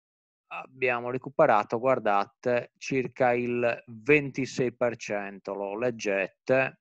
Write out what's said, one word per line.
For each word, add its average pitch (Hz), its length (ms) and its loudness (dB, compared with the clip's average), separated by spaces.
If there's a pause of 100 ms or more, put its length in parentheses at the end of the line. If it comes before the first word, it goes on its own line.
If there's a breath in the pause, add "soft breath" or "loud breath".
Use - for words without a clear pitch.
(500)
abbiamo 127 600 -4
recuperato, 123 680 2
guardate, 120 1000 0
circa 123 560 0
il 120 520 -2
ventisei 127 880 0
per 120 220 0
cento, 101 580 -8
lo 101 240 -4
leggete. 117 1040 0